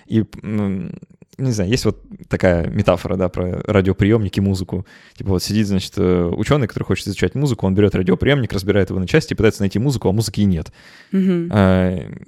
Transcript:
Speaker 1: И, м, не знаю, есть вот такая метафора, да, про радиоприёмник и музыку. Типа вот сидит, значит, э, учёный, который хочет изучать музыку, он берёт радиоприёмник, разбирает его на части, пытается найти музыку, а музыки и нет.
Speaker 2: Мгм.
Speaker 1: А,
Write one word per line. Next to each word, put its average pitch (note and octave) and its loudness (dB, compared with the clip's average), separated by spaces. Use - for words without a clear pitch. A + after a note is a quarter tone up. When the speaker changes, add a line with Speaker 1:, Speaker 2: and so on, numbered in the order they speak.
Speaker 1:
И, A2 2
м, G2 -4
не C3 -2
знаю, G2+ -2
есть B2+ 0
вот - -2
такая F2 2
метафора, F#2 0
да, F#2 0
про F2+ -4
радиоприёмник G2+ 2
и - 2
музыку. F#2+ -2
Типа G2 -6
вот F2+ 2
сидит, G#2 0
значит, F#2+ -2
э, F2+ 2
учёный, B2 0
который - -6
хочет - -4
изучать F#2 -2
музыку, C3 0
он F#2+ 2
берёт G2+ 4
радиоприёмник, G2 0
разбирает G2 0
его F#2+ -4
на F#2 -2
части, - 2
пытается G2+ 2
найти G2+ 0
музыку, B2 0
а F#2+ 2
музыки G#2 -2
и G#2 4
нет. F#2 0
Speaker 2:
Мгм. F#3 0
Speaker 1:
А, F#2 4